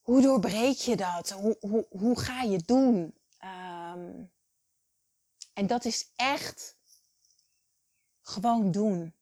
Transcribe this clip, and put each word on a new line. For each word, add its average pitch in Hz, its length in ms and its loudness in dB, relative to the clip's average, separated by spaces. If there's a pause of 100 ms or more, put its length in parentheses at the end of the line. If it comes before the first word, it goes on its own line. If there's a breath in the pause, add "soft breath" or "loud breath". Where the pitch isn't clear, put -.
hoe 254 220 6
doorbreek 240 540 4
je 226 200 0
dat? 175 340 -4
Hoe, 202 300 -2
hoe, 208 300 -2
hoe 220 300 0
ga 254 220 -6
je 196 240 0
doen? 240 480 4 (240)
Ehm, 175 840 -14 (1300)
en 202 140 -2
dat 240 180 0
is - 320 -6
echt - 600 -4 (1500)
gewoon 220 480 0
doen. 175 520 0